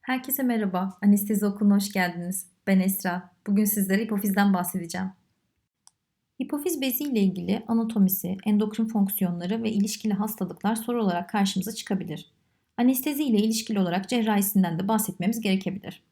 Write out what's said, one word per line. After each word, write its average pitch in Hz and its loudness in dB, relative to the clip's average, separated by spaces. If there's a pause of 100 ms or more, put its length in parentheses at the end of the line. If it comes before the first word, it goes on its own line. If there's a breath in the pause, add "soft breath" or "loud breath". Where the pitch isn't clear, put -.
Herkese 262 -2
merhaba, 196 0
Anestezi 202 4
Okulu'na 202 4
hoş 202 0
geldiniz. 175 -2 (200)
Ben 190 6
Esra. 185 -2 (160)
Bugün 214 2
sizlere 202 0
hipofizden 202 2
bahsedeceğim. 180 -4 (1400)
Hipofiz 294 -4
bezi 269 -2
ile 254 0
ilgili 185 0
anatomisi, 208 0 (100)
endokrin 214 2
fonksiyonları 190 -2
ve 220 -2
ilişkili 208 0
hastalıklar 208 -2
soru 240 -2
olarak 180 0
karşımıza 196 0
çıkabilir. 165 -6 (460)
Anestezi 269 0
ile 220 2
ilişkili 220 0
olarak 185 0
cerrahisinden 202 2
de 196 -2
bahsetmemiz 220 -2
gerekebilir. - -4